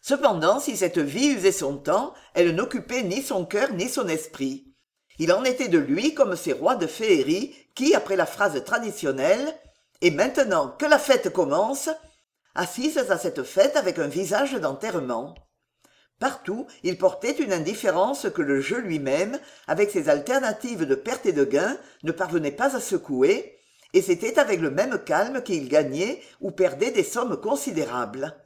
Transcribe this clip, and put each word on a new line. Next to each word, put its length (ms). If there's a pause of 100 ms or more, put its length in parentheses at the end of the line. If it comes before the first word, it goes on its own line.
Cependant, 600
si 160
cette 220
vie 280
usait 240
son 260
temps, 360 (200)
elle 220
n'occupait 480
ni 180
son 240
cœur 280
ni 160
son 180
esprit. 680 (460)
Il 140
en 100
était 240
de 100
lui 360
comme 240
ces 160
rois 220
de 120
féerie 640 (220)
qui, 180
après 220
la 100
phrase 380
traditionnelle, « 920 (520)
Et 60
maintenant 680
que 80
la 140
fête 320
commence », 580 (640)
assisent 420
à 200
cette 260
fête 340
avec 220
un 80
visage 460
d'enterrement. 800 (880)
Partout, 480 (160)
il 140
portait 340
une 220
indifférence 800
que 80
le 180
jeu 200
lui-même, 600 (280)
avec 240
ses 180
alternatives 760
de 100
perte 300
et 60
de 140
gain, 320 (260)
ne 80
parvenait 400
pas 240
à 60
secouer, 760 (360)
et 80
c'était 380
avec 200
le 120
même 340
calme 360
qu'il 280
gagnait 520 (200)
ou 100
perdait 400
des 120
sommes 360
considérables. 960 (100)